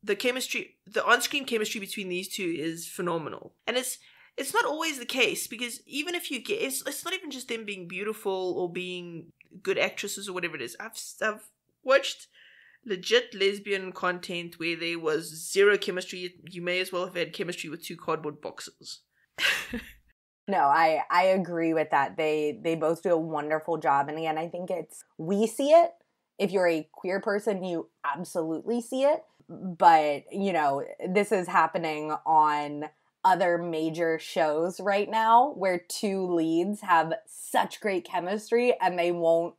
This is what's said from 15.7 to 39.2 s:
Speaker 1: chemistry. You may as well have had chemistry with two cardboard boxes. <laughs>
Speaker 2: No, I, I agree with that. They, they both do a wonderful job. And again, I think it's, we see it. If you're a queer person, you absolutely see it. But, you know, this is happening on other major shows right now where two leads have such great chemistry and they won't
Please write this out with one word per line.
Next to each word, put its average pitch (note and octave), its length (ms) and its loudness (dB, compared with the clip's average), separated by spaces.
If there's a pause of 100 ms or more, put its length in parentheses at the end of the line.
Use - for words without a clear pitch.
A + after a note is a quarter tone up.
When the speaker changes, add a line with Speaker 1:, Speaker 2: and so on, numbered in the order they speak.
Speaker 1:
chemistry. F3+ 560 -6 (160)
You F3 120 -12
may F3 180 -2
as F#3 120 -4
well F3+ 140 -2
have F3+ 100 -10
had E3+ 180 -4
chemistry F3 360 -8
with D#3+ 140 -12
two E3+ 140 -10
cardboard D#3 440 -6
boxes. - 600 -14 (360)
<laughs> - 440 -2 (680)
Speaker 2:
No, G3 160 2
I, D#3 460 6
I F3+ 160 6
agree E3+ 480 2
with D#3 180 2
that. C3+ 260 2
They, D3+ 440 0
they E3 140 0
both E3 280 0
do F#3 80 2
a E3+ 60 4
wonderful D#3 600 -2
job. C#3+ 320 2
And D3+ 80 -6
again, D#3+ 200 -2
I E3 120 -4
think F3 200 -10
it's, E3+ 360 -8 (120)
we G3 300 0
see C#4 220 -2
it. E4+ 220 8 (480)
If G3 120 0
you're F#3 160 4
a D#3+ 240 0
queer F#3+ 300 -4
person, G3+ 420 -2
you F3 260 -4 (140)
absolutely F3 800 -4
see C4 220 -2
it. D4 200 2 (240)
But, E3 840 4
you G3 200 -2
know, C#3+ 320 2 (240)
this G3+ 240 2
is F#3 160 0
happening D#3+ 640 0 (140)
on D3 600 4 (380)
other F3+ 360 4
major D#3+ 600 0
shows D#3+ 600 0
right G3+ 280 2
now A3+ 460 6
where F#3 320 0
two F#3+ 460 -2
leads E3+ 480 2
have E3 320 4 (140)
such - 520 -4
great F#3+ 240 -2
chemistry G#3+ 800 0
and F3+ 180 0
they F3 120 2
won't E3+ 480 2